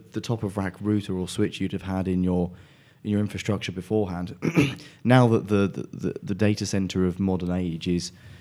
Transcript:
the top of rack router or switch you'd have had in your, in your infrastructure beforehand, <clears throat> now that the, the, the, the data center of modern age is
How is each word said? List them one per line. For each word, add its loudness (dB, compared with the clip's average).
the -6
top -4
of -4
rack -2
router 0
or -4
switch -2
you'd -4
have -6
had -2
in 2
your, 2
in -4
your 2
infrastructure -2
beforehand, -2
<clears throat> -20
now 8
that 2
the, 4
the, -8
the, -4
the -4
data 2
center 0
of 0
modern 0
age -4
is -2